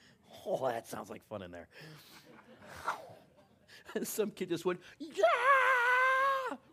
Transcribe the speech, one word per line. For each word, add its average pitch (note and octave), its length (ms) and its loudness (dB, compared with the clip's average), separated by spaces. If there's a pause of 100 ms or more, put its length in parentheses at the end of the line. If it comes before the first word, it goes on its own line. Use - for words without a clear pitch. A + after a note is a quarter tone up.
(460)
Oh, B2 220 0
that A2+ 200 -2
sounds A2 240 -10
like G#2+ 160 -14
fun G2+ 160 -8
in F2 80 -12
there. E2+ 160 -14 (2250)
<laughs> F3+ 100 -2
Some G#3 280 -2
kid F3+ 180 -6
just E3 160 -2
went, F3+ 140 0 (180)
"Yeah!" B4+ 1600 4 (160)